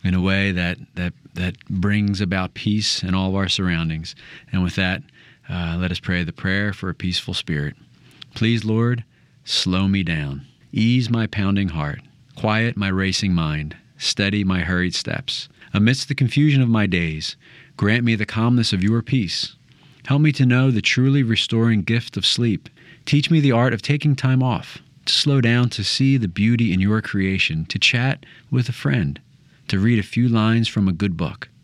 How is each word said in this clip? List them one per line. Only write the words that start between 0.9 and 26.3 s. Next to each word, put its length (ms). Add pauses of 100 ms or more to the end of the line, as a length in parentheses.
that, 200 (200)
that 240 (120)
brings 520
about 320
peace 480
in 140
all 140
of 60
our 140
surroundings. 640 (380)
And 120
with 120
that, 260 (480)
uh, 300
let 120
us 80
pray 240
the 80
prayer 400
for 160
a 60
peaceful 400
spirit. 420 (600)
Please, 280
Lord, 400 (400)
slow 440
me 160
down. 420 (260)
Ease 380
my 160
pounding 440
heart. 320 (340)
Quiet 420
my 120
racing 440
mind. 420 (220)
Steady 460
my 160
hurried 340
steps. 560 (240)
Amidst 340
the 60
confusion 480
of 80
my 160
days, 500 (420)
grant 260
me 100
the 140
calmness 440
of 120
your 180
peace. 540 (500)
Help 160
me 120
to 120
know 240
the 100
truly 440
restoring 580
gift 340
of 120
sleep. 420 (360)
Teach 260
me 80
the 140
art 200
of 80
taking 340
time 280
off, 340 (300)
to 60
slow 280
down 280
to 140
see 320
the 120
beauty 440